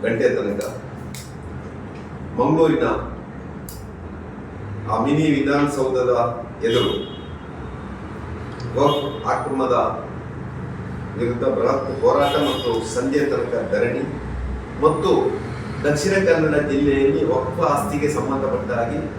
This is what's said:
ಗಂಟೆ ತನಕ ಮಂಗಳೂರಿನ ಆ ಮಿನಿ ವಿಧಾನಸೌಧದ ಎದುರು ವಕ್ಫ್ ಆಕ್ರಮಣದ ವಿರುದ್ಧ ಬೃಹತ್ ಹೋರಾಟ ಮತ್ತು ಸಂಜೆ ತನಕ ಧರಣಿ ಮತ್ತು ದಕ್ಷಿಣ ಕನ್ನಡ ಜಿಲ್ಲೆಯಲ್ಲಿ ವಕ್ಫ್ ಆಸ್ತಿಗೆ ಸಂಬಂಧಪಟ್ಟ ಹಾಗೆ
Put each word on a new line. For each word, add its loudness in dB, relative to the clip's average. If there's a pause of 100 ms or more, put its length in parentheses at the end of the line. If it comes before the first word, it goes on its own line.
ಗಂಟೆ 4
ತನಕ -2 (1800)
ಮಂಗಳೂರಿನ 4 (2000)
ಆ 0
ಮಿನಿ 4 (100)
ವಿಧಾನಸೌಧದ 2 (540)
ಎದುರು 4 (1800)
ವಕ್ಫ್ 4 (280)
ಆಕ್ರಮಣದ 0 (1400)
ವಿರುದ್ಧ -2 (120)
ಬೃಹತ್ 2 (140)
ಹೋರಾಟ 4 (140)
ಮತ್ತು 0 (240)
ಸಂಜೆ 2 (100)
ತನಕ 0 (180)
ಧರಣಿ 2 (800)
ಮತ್ತು 4 (760)
ದಕ್ಷಿಣ 2 (120)
ಕನ್ನಡ 4 (140)
ಜಿಲ್ಲೆಯಲ್ಲಿ 4
ವಕ್ಫ್ 0
ಆಸ್ತಿಗೆ 0
ಸಂಬಂಧಪಟ್ಟ 0 (100)
ಹಾಗೆ -2 (180)